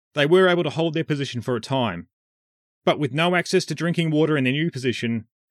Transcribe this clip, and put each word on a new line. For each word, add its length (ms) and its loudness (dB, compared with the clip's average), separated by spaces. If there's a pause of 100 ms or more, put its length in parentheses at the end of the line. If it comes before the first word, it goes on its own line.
(140)
they 100 2
were 240 6
able 140 2
to 80 -2
hold 240 -2
their 100 -2
position 380 -4
for 140 -2
a 40 -2
time, 480 -4 (760)
but 140 2
with 140 -2
no 220 0
access 320 0
to 80 -4
drinking 360 -2
water 260 2
in 80 0
their 100 2
new 160 0
position, 560 -4 (240)